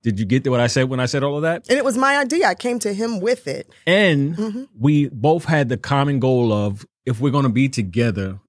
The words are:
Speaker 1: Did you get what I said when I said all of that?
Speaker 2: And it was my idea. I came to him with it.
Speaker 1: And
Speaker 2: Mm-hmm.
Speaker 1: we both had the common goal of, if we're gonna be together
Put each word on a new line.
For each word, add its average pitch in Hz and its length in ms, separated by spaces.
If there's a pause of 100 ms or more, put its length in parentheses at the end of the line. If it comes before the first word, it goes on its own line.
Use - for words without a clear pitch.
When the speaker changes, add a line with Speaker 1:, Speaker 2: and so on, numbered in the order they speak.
Speaker 1:
Did 104 160
you 110 60
get 127 240
what 127 100
I 120 80
said 131 220
when 131 100
I 127 80
said 135 160
all 143 120
of 147 60
that? 165 280
Speaker 2:
And 254 80
it 285 80
was 247 120
my 269 200
idea. 285 300
I 185 80
came 247 240
to 208 140
him 220 260
with 233 280
it. - 220 (180)
Speaker 1:
And 165 500
Speaker 2:
Mm-hmm. 220 260 (160)
Speaker 1:
we 143 300
both 151 360
had 147 240
the 123 80
common 139 420
goal 123 340
of, 104 320 (200)
if 117 140
we're 139 120
gonna 139 180
be 127 200
together 98 800